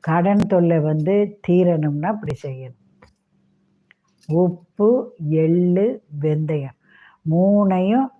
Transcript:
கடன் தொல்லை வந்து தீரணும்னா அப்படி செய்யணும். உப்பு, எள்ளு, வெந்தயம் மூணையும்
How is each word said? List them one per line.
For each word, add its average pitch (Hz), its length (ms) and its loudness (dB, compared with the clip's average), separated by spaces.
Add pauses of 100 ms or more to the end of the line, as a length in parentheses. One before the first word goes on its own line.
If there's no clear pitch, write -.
கடன் 175 360 0
தொல்லை 175 420 2
வந்து 165 600 -2 (100)
தீரணும்னா 160 540 0
அப்படி 196 300 -6 (100)
செய்யணும். 131 360 -14 (1500)
உப்பு, 180 880 0 (160)
எள்ளு, 180 680 2 (200)
வெந்தயம் 151 540 -4 (560)
மூணையும் 196 760 2 (120)